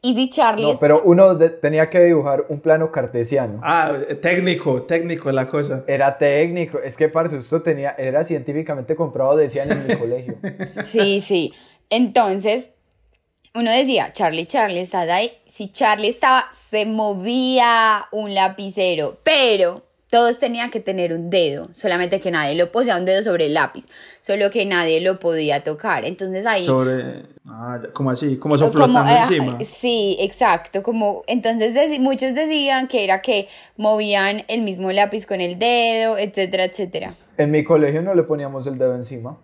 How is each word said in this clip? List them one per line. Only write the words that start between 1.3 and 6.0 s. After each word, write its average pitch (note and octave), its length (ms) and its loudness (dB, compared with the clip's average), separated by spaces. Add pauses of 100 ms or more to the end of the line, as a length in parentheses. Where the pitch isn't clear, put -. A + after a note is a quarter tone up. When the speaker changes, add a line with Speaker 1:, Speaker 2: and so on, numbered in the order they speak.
Speaker 2:
de-, E3 160 4
tenía D#3 400 2
que F#3 80 4
dibujar D3 500 4
un C#3+ 120 -6
plano D#3+ 300 2
cartesiano. A#2+ 720 -2
Speaker 3:
Ah, D#3 280 2 (320)
técnico, F3 600 0
técnico E3 480 -2
la C3 160 0
cosa. C3 380 -4
Speaker 2:
Era C#3 320 0